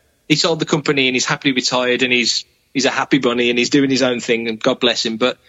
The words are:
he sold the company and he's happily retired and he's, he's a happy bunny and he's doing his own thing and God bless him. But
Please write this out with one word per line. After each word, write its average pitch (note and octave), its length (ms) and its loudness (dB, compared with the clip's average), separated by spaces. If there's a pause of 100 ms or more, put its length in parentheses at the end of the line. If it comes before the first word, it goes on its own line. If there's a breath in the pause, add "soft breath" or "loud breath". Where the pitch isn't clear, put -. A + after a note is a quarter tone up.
(260)
he E3 80 2
sold E3 240 0
the D#3 60 -4
company C#3 420 0
and B2+ 80 0
he's B2 100 0
happily D3 280 -2
retired B2 500 0
and B2 100 0
he's, A#2+ 320 0 (280)
he's C3 120 0
a B2+ 60 0
happy C3+ 280 0
bunny A#2+ 300 0
and A#2+ 80 0
he's A#2+ 120 0
doing C#3 200 4
his C3 140 0
own B2 160 0
thing A#2 280 -2
and A2 140 -6
God B2+ 180 0
bless A#2+ 260 0
him. A2+ 120 -4
But B2 320 -2